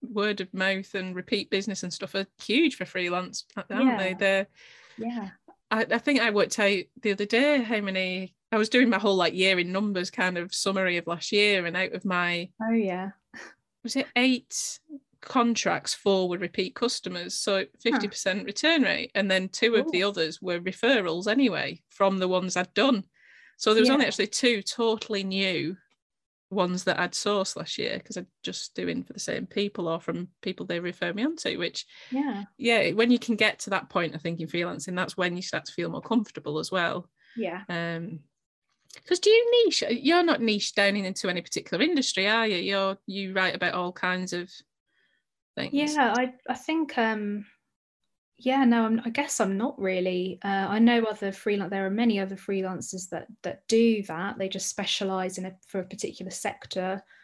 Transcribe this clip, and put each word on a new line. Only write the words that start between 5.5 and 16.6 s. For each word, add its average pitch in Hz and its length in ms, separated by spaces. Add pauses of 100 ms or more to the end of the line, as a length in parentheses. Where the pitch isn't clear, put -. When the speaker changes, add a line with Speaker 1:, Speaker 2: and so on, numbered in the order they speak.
Speaker 1:
I, 220 200
I 233 60
think 262 240
I 233 80
worked 208 300
out 202 240 (180)
the - 100
other 202 140
day 269 380
how 214 180
many, 185 540 (160)
I 220 60
was 220 120
doing 247 200
my 202 100
whole, 208 160
like, 170 180
year 185 260
in 175 120
numbers 190 400
kind 185 260
of 175 160
summary 190 440
of 170 100
last 170 240
year, 202 340
and 170 100
out 185 180
of 185 120
my 175 440 (120)
Speaker 2:
Oh, 226 100
yeah. 196 400 (720)
Speaker 1:
was 233 120
it 269 200
eight - 640 (420)
contracts, 220 720
four 190 360
were 175 80
repeat 185 380